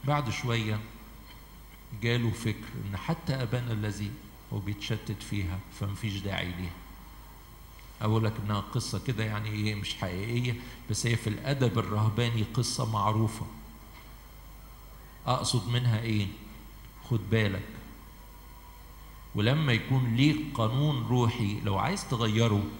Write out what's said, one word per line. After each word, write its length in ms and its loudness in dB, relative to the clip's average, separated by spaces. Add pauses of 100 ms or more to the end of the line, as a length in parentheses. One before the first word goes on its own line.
بعد 260 2
شوية 500 0 (1200)
جاله 300 4
فكر 360 -2 (220)
إن 80 -4
حتى 360 -2
أبانا 380 0
الذي 400 -2 (420)
هو 60 -2
بيتشتت 680 -4
فيها، 300 -2 (200)
فمفيش 400 -2
داعي 320 -2
ليها. 220 -4 (1300)
أقول 240 4
لك 80 2 (120)
إنها 140 2
قصة 480 -2
كده 160 0
يعني 260 -2
إيه، 260 0
مش 200 -4
حقيقية، 600 0 (340)
بس 180 0
هي 80 6
في 120 0
الأدب 520 2
الرهباني 640 2 (100)
قصة 380 0
معروفة. 540 2 (1800)
أقصد 420 2
منها 320 4
إيه؟ 260 2 (840)
خد 220 2
بالك، 360 2 (1700)
ولما 380 6
يكون 420 4
ليك 220 8 (160)
قانون 540 2
روحي 560 4
لو 140 2
عايز 320 0
تغيره 540 6 (160)